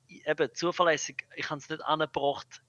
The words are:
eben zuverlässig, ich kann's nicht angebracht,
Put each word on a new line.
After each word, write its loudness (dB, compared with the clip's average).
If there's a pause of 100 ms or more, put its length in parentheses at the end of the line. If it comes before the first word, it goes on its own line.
eben 0
zuverlässig, 0 (100)
ich -6
kann's -8
nicht -6
angebracht, -2